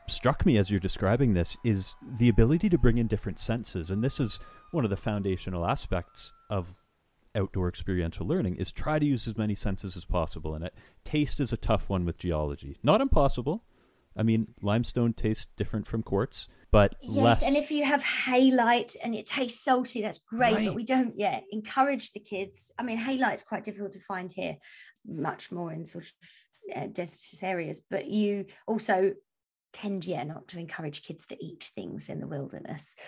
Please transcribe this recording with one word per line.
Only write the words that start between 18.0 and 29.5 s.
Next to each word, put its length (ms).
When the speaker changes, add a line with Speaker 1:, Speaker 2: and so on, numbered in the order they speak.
Speaker 2:
halite 1000
and 120
it 100
tastes 380
salty, 380
that's 180
great, 360
Speaker 1:
Right. 120
Speaker 2:
but 80
we 80
don't, 340
yeah, 220
encourage 640
the 60
kids. 580
I 60
mean, 140
halite's 460
quite 200
difficult 300
to 60
find 320
here, 260
much 440
more 200
in 140
sort 200
of, 60
uh, 120
desertous 560
areas. 460
But 180
you 380
also 460